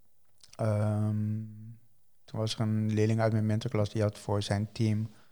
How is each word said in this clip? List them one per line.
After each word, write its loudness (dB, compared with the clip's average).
ehm, 0
toen -8
was -2
er -6
een 2
leerling 4
uit 4
mijn 2
mentorklas 0
die -2
had 0
voor 0
zijn -2
team 0